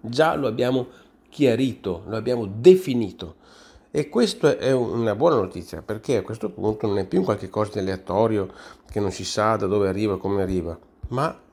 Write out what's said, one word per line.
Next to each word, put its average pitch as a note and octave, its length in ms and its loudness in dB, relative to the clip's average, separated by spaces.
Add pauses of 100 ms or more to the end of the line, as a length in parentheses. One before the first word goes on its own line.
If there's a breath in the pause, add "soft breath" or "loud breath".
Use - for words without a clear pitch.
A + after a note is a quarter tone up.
già D3+ 340 2
lo C#3+ 100 -2
abbiamo B2 400 0 (440 loud breath)
chiarito, A#2 760 0
lo G#2 100 -8
abbiamo A#2 300 -4
definito. A#2 920 4 (520 loud breath)
E D3 180 -2
questa F#3+ 500 2
è C3 140 0
una A2+ 440 0
buona D3 220 2
notizia, F2 440 -4
perché A2 360 -2
a F#2+ 40 0
questo G#2+ 300 -8
punto G#2+ 340 -2
non G2+ 140 0
è F#2 60 -2
più F3+ 140 0
un F#3 60 2
qualche G2+ 240 -2
cosa G#2+ 220 -2
di G#2 80 -6
aleatorio F#2+ 720 0 (380 loud breath)
che - 120 -4
non G2+ 100 0
si F#2 160 -8
sa A2 300 2
da G#2 100 -2
dove G2+ 220 2
arriva, G2 320 0
come G2 240 -2
arriva, F2+ 340 -4 (300)
ma C3+ 280 -4 (180)